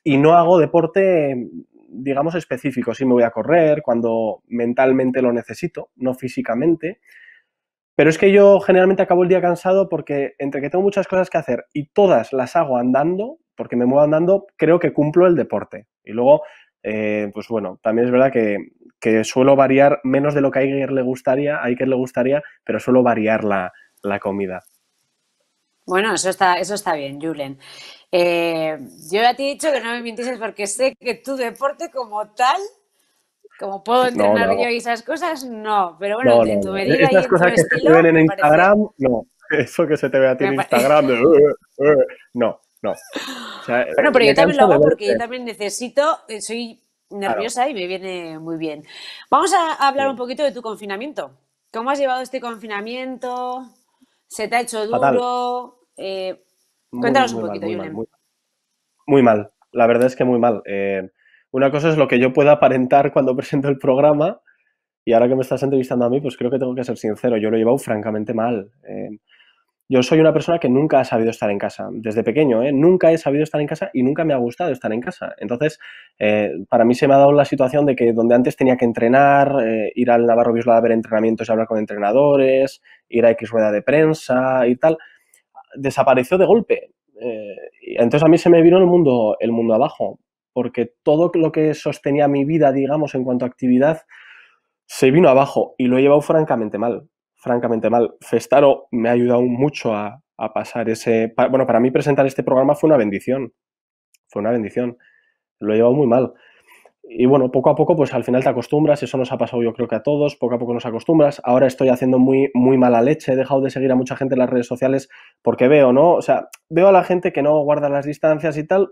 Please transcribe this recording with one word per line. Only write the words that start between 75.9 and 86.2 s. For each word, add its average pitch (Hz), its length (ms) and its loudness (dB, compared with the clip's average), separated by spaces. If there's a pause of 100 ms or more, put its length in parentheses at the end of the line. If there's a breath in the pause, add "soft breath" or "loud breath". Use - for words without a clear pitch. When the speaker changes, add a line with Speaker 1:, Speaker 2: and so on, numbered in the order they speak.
Speaker 1:
eh, 107 320 0 (200)
para 117 160 2
mí 123 100 2
se 139 140 0
me 135 40 4
ha 139 40 6
dado 139 160 6
la 143 100 4
situación 139 420 -2
de 135 120 0
que 117 160 0
donde 117 200 2
antes 127 220 2
tenía 131 220 0
que 123 80 -2
entrenar, 135 760 2
eh, 110 340 -4
ir 120 140 -2
al 120 160 4
Navarro 117 280 2
Bioslada 117 260 2
a - 20 -2
ver 117 120 2
entrenamientos 113 560 -2
y - 20 0
hablar 113 160 0
con 113 100 -4
entrenadores, 131 1040 0 (280 soft breath)
ir 117 160 2
a 117 60 6
X 113 180 -4
rueda 110 240 0
de 104 80 -2
prensa 131 840 0
y 123 120 0
tal, 160 200 0 (800 soft breath)
desapareció 131 640 0